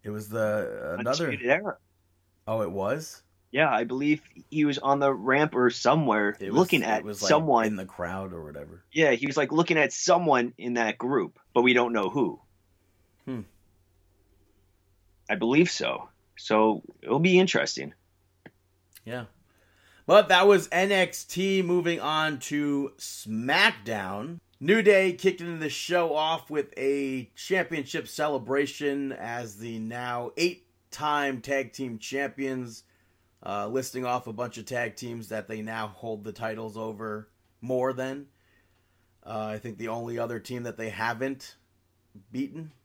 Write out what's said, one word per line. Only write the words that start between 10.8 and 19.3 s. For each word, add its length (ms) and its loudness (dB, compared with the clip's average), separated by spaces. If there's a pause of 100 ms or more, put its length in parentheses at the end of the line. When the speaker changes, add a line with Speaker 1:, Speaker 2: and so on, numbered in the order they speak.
Speaker 2:
group, 400 -2 (160)
but 80 6
we 120 6
don't 180 4
know 160 0
who. 320 -2 (840)
Speaker 1:
Hmm. 140 -8 (1900)
Speaker 2:
I 80 0
believe 340 4
so. 380 -4 (280)
So 460 4 (200)
it'll 180 0
be 180 6
interesting. 560 2 (1080)
Speaker 1:
Yeah. 220 -10 (800)